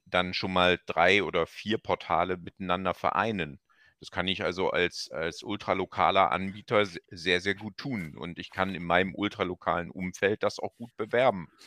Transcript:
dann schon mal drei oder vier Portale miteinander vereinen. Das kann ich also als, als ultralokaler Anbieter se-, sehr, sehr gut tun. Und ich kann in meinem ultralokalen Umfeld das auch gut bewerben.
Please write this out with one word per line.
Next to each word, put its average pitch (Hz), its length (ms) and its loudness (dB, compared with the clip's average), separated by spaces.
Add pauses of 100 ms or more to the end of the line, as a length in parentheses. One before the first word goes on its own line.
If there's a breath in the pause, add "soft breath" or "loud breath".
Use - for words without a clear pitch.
dann 90 280 0
schon 95 200 -4
mal 90 320 6
drei 92 360 4
oder 82 240 0
vier 107 340 -4
Portale 90 580 0
miteinander 90 560 -4
vereinen. 90 680 -2 (400)
Das - 100 -16
kann 90 180 -2
ich 92 160 -2
also 90 260 0
als, - 420 0
als 82 320 -6
ultralokaler 95 880 2
Anbieter 101 540 0
se-, 85 240 -10
sehr, 90 320 0
sehr 98 140 -2
gut 104 220 -12
tun. 98 380 -6
Und 82 240 -10
ich - 120 -12
kann 95 240 -2
in 82 80 -8
meinem 90 320 2
ultralokalen 87 760 -2
Umfeld 95 520 -2
das 104 160 0
auch - 160 -8
gut 120 220 -16
bewerben. 113 500 2 (200 loud breath)